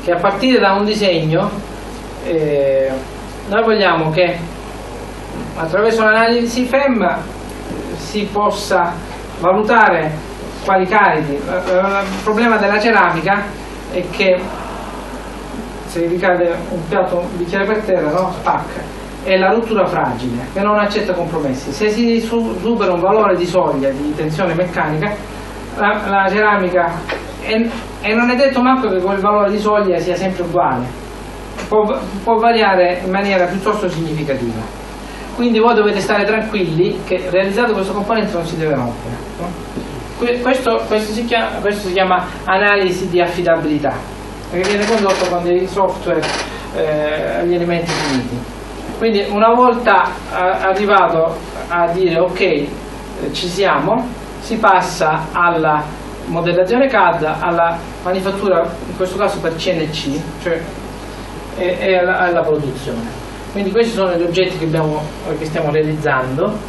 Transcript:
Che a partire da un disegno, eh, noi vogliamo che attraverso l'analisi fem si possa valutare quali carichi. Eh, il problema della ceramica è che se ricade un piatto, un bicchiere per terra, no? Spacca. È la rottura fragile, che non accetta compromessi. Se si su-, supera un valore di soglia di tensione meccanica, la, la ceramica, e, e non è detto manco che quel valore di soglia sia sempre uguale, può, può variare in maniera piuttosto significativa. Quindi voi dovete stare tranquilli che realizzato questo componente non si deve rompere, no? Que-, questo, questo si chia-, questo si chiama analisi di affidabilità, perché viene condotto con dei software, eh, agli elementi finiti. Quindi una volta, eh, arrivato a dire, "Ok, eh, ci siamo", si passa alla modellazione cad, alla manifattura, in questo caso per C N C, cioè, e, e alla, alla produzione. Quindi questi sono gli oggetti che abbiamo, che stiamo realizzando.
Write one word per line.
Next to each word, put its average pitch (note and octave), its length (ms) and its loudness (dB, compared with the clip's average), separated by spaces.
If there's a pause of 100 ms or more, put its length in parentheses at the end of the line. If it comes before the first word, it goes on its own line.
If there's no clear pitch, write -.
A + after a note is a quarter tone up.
Che - 80 0
a - 60 2
partire A3+ 420 4
da F#3+ 140 4
un G3+ 100 2
disegno, F#3+ 680 2 (760)
eh, C#3 680 2 (560)
noi A3 160 2
vogliamo F3+ 460 4
che F3 280 2 (1200)
attraverso G#3 480 2
l'analisi A3+ 640 4
fem A#3+ 520 2 (760)
si G3+ 360 -4
possa F#3+ 600 0 (460)
valutare F#3 720 4 (540)
quali F#3 220 2
carichi. D#3 460 2
Eh, - 20 -2
il F#3 880 0
problema A3 340 4
della G3+ 220 2
ceramica G3 640 2 (480)
è F3+ 180 -2
che F#3 300 2 (1500)
se E3+ 220 -2
ricade F3 480 2 (140)
un E3 180 -6
piatto, F#3 300 0
un F3 200 -4
bicchiere F#3+ 280 -2
per G#3+ 180 0
terra, E3+ 260 0
no? F3+ 300 0
Spacca. - 600 -4 (240)
È F#3+ 140 2
la F#3+ 140 4
rottura A3 340 2
fragile, B2+ 640 -2
che F#3+ 100 -2
non G#3 180 4
accetta G3+ 340 0
compromessi. D3 580 -2
Se G#3+ 180 0
si A#3 300 2
su-, A3+ 400 -2
supera F#3+ 340 2
un E3+ 80 0
valore G3+ 340 4
di F3 100 0
soglia D#3 440 2
di D3 260 -2
tensione D#3+ 400 0
meccanica, F3 580 -2 (640)
la, G#3 320 2
la G3 200 2
ceramica, F#3 640 2 (500)
e, A3+ 280 0 (320)
e G#3 120 -2
non A#3+ 160 4
è B3+ 60 2
detto C4+ 260 4
manco B3+ 280 4
che F#3 100 2
quel G3 200 0
valore G3+ 320 4
di G#3 80 0
soglia G#3 400 2
sia F3 160 0
sempre F#3 280 -2
uguale, C#3 420 0 (800)
può, G#3 320 2 (240)
può - 140 4
variare G3 680 4
in F#3 80 -2
maniera F#3+ 340 2
piuttosto G#3 440 -2
significativa. D3 720 -2 (760)
Quindi A#3+ 240 2
voi A3 160 6
dovete G#3 240 2
stare G3+ 240 0
tranquilli F#3+ 840 0
che F3+ 240 -2
realizzato G3+ 440 2
questo F#3+ 200 -2
componente G#3 400 0
non E3+ 120 -2
si D#3+ 120 -6
deve D#3 180 0
rompere, A#2+ 400 -4 (240)
no? - 80 -6 (720)
Que-, A#3+ 220 0
questo, A#3+ 480 2
questo G#3+ 260 0
si A#3 120 -2
chia-, A#3 360 0
questo G3+ 260 -2
si F3+ 60 -2
chiama F3+ 320 2 (200)
analisi F#3+ 600 2
di F3 140 2
affidabilità, D#3 720 0 (560)
perché F#3 180 -2
viene G#3 180 2
condotto G3 440 2
con F3 140 0
dei F3+ 240 2
software, F3 540 0 (540)
eh, D3+ 640 0
agli F3 140 2
elementi E3+ 380 0
finiti. B2+ 460 -2 (640)
Quindi G#3 320 2
una A3 240 4
volta, A3+ 500 4
eh, - 300 -8
arrivato F#3 1000 2 (340)
a E3+ 220 2
dire, F3 280 2
"Ok, F3+ 220 2
eh, D#3 280 2 (640)
ci D#3+ 160 -4
siamo", F3+ 600 0 (340)
si - 160 -4
passa F3+ 760 2
alla E3 520 2 (420)
modellazione F3+ 600 2
cad, F3+ 360 4
alla E3 540 0 (260)
manifattura, F#3+ 600 0 (240)
in - 80 -8
questo F#3 220 -2
caso G3 220 0
per E3 160 -4
C F#3 180 -2
N D#3 160 -2
C, D3+ 300 -4 (240)
cioè, E3+ 160 -2 (1000)
e, F3+ 220 -2
e F#3 180 2
alla, F3+ 220 2
alla F3 220 2
produzione. C3 800 -2 (320)
Quindi G3 200 -2
questi A3+ 220 2
sono F#3 200 0
gli E3+ 80 0
oggetti F3 380 0
che D#3+ 60 -2
abbiamo, D#3 360 0 (360)
che D#3 80 -6
stiamo D#3 260 -2
realizzando. D3+ 840 0 (160)